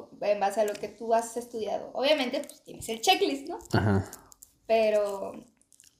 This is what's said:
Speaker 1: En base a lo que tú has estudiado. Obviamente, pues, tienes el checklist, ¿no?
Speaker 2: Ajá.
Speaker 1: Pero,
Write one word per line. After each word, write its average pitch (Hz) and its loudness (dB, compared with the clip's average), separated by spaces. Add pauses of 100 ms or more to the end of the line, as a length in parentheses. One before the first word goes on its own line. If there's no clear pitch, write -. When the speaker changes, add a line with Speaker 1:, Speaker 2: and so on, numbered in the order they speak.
(220)
Speaker 1:
En 202 0
base 196 0
a 214 2
lo 208 -2
que 208 -8
tú 226 -2
has 233 -2
estudiado. 226 -6
Obviamente, 269 2
pues, - -20
tienes - -14
el 226 -6
checklist, 311 2
¿no? 349 -8 (160)
Speaker 2:
Ajá. 98 4 (600)
Speaker 1:
Pero, 208 2 (680)